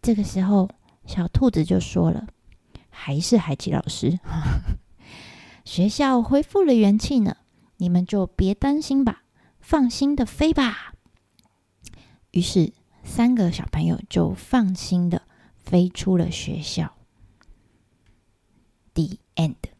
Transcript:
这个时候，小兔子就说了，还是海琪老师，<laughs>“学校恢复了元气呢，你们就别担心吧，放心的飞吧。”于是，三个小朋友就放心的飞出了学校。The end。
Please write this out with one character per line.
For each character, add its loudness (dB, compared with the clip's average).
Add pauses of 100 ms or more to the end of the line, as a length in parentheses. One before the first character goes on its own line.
这 2
个 -2
时 -2
候， 2 (360)
小 -4
兔 2
子 0
就 2
说 0
了， -4 (640)
还 -8
是 2
海 0
琪 -6
老 -2
师， -2 (520)
<laughs> -10 (540)
“学 0
校 2
恢 2
复 0
了 4
元 6
气 0
呢， 0 (400)
你 -2
们 2
就 -2
别 -2
担 0
心 0
吧， -4 (360)
放 2
心 0
的 0
飞 0
吧。” -2 (1400)
于 2
是， 2 (320)
三 0
个 2
小 -8
朋 -2
友 0
就 0
放 0
心 -2
的 -4 (320)
飞 2
出 -2
了 0
学 -8
校。 -6 (2000)
The -4 (180)
end。 -2 (240)